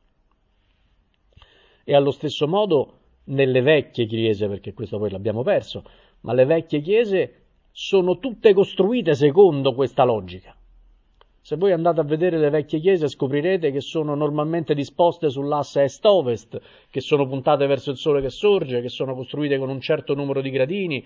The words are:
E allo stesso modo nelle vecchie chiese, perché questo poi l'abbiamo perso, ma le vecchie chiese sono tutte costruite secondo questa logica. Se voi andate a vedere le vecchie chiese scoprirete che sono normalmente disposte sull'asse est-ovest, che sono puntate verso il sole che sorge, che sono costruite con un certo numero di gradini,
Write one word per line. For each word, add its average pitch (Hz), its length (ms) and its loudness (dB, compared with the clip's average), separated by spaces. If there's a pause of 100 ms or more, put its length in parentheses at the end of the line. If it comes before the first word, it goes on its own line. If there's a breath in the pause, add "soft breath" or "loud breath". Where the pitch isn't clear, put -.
(1800 soft breath)
E - 100 -2
allo 143 180 4
stesso 147 360 -4
modo 180 520 0 (260)
nelle 135 360 2
vecchie 131 440 0
chiese, 110 420 -2
perché 98 260 -10
questo 110 240 -10
poi 101 140 -4
l'abbiamo 101 320 -6
perso, 156 400 -4 (380 soft breath)
ma 113 120 -8
le 131 120 4
vecchie 156 360 0
chiese 190 600 -2 (280)
sono 180 460 0
tutte 220 360 2
costruite 190 600 2
secondo 143 600 4
questa 131 300 0
logica. 95 520 -4 (880)
Se - 120 -10
voi 190 160 2
andate 165 280 2
a 160 40 2
vedere 160 340 0
le 151 140 2
vecchie 156 280 -2
chiese 165 280 2
scoprirete 151 640 -2
che 139 100 -4
sono 151 320 -4
normalmente 151 640 -2
disposte 156 560 0
sull'asse 143 500 -2
est-ovest, 143 800 0 (300 soft breath)
che 135 100 -6
sono 139 240 0
puntate 139 400 0
verso 139 240 0
il 135 80 -6
sole 143 240 0
che 135 80 -4
sorge, 160 500 0
che 123 100 -6
sono 131 260 -6
costruite 139 420 -4
con 135 120 -4
un 135 120 -8
certo 151 320 -2
numero 139 280 -4
di 135 100 -6
gradini, 143 540 -2